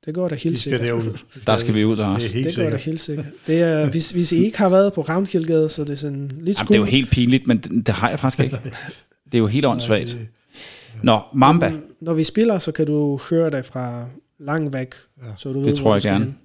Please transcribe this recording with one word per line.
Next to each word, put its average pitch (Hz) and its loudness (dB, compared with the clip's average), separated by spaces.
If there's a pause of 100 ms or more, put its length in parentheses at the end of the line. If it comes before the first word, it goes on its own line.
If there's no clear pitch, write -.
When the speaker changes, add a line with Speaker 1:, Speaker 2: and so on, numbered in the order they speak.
Speaker 1:
Det 156 -10
går 180 -2
da 156 -4
helt 147 -4
Speaker 2:
Vi 127 -4
skal 143 -4
Speaker 1:
sikkert. 117 -2 (160)
Speaker 2:
lave 110 -6 (300)
Speaker 3:
Der 107 2
skal 117 -2
vi 107 4
ud, 110 2
Lars. 104 0
Speaker 2:
Det 110 -4
er 92 -8
helt 127 -2
Speaker 1:
Det 175 -4
går 120 -2
da 156 0
Speaker 2:
sikkert. 147 -4
Speaker 1:
helt 160 -6
sikkert. 151 -8 (220)
Det 165 2
er, 156 2
hvis, 160 -2
hvis 175 0
I 175 4
ikke 220 -4
har 196 4
været 196 4
på 165 -4
Roundkill-gade, 160 0
så 151 -6
det 143 -6
er 143 -6
sådan 139 -8
lidt 135 -8
Speaker 3:
Jamen, 165 -10
det 180 0
er 196 0
jo - 0
Speaker 1:
skummelt. 104 4
Speaker 3:
helt 131 2
pinligt, 127 4
men 117 4
det, - -2
det 104 0
har 117 0
jeg 143 -2
faktisk 131 0
ikke. 131 -2 (400)
Speaker 1:
<laughs> - -20
Speaker 3:
Det - -10
er 120 4
jo 110 4
helt 127 0
Speaker 2:
Nej, 131 4
Speaker 3:
åndssvagt. 107 0
Speaker 2:
det, - -10 (800)
ja. 113 -16
Speaker 3:
Nå, 110 4 (120)
Mamba. 139 6
Speaker 1:
Men, 104 -8 (180)
når 165 -4
vi 160 0
spiller, 214 2
så 160 -6
kan 156 0
du 147 0 (100)
høre 165 2
det 135 -6
fra 120 -10 (340)
langt 147 -4
væk, 131 -6 (300)
Speaker 2:
Ja. 120 -16 (100)
Speaker 1:
så 135 -10
du 139 -4
Speaker 3:
Det 135 -2
Speaker 1:
ved, 147 2
Speaker 3:
tror 139 -4
Speaker 1:
hvor 107 6
Speaker 3:
jeg 101 4
Speaker 1:
du - -2
skal 104 0
Speaker 3:
gerne. 107 0
Speaker 1:
hen. 135 -8